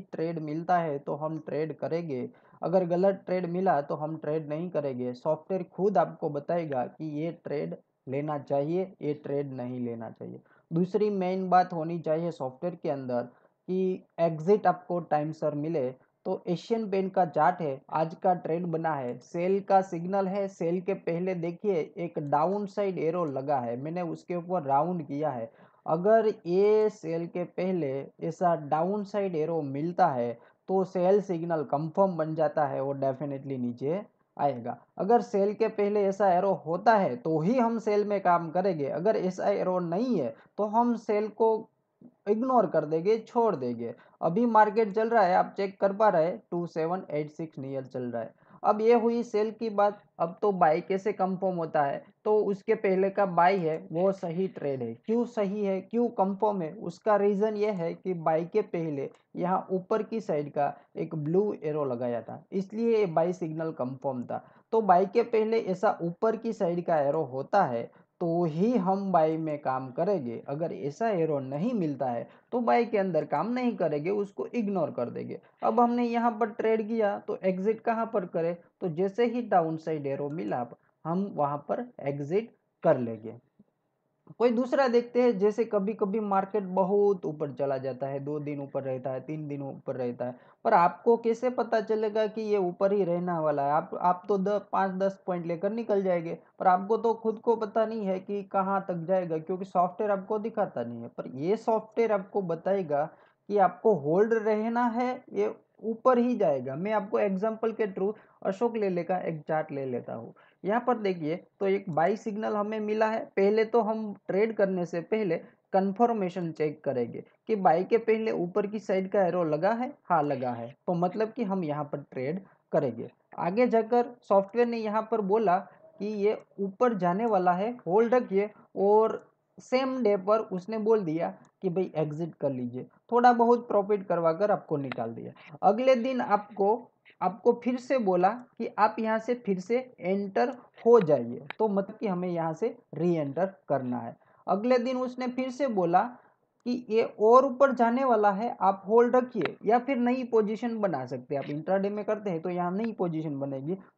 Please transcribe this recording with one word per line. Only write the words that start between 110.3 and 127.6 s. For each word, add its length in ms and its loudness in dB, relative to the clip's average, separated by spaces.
यहाँ 160 0
पर 180 0
देखिए 380 -2
तो 60 0
एक 240 0
बाय 260 2
सिग्नल 400 -4
हमें 240 -2
मिला 260 0
है। 180 -2
पहले 300 4
तो 140 2
हम 320 -2
ट्रेड 300 2
करने 300 2
से 160 -4
पहले 340 0
कन्फर्मेशन 800 0
चेक 320 -2
करेंगे 400 -4
कि 100 0
बाय 280 4
के 160 2
पहले 320 0
ऊपर 340 -2
की 140 -6
साइड 300 -2
का 120 2
एरो 220 2
लगा 280 2
है, 200 -4
हाँ 180 2
लगा 280 -2
है, 180 -8
तो 80 0
मतलब 380 -2
कि 120 -4
हम 200 -2
यहाँ 200 -4
पर 180 -8
ट्रेड 380 -6
करेंगे। 360 0
आगे 300 2
जाकर 520 2
सॉफ्टवेयर 480 2
ने 100 -4
यहाँ 320 -2
पर 120 0
बोला 360 2
कि 60 -6
ये 200 2
ऊपर 360 0
जाने 300 0
वाला 260 4
है, 240 -2